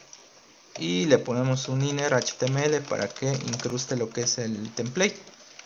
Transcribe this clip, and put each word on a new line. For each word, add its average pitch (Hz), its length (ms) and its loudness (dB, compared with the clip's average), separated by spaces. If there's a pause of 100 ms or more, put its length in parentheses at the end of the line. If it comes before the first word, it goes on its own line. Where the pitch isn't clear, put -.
(800)
y 175 280 0
le 131 120 8
ponemos 127 500 0
un 131 160 0
inner 143 300 2
H 123 240 2
T 127 80 2
M 139 180 2
L 151 180 2
para 104 260 -2
que - 200 -4
incruste 123 680 -2
lo 117 120 -2
que 123 140 -4
es - 160 0
el 110 360 -4
template. 135 440 0 (480)